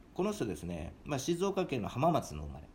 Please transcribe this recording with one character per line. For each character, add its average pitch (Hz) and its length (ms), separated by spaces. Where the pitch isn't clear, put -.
こ 175 80
の 208 80
人 202 160
で 90 80
す 78 80
ね、 82 300
ま 143 120
あ、 - 20
静 170 260
岡 190 220
県 123 160
の 87 60
浜 156 240
松 117 240
の 76 80
生 71 80
ま 71 80
れ。 - 140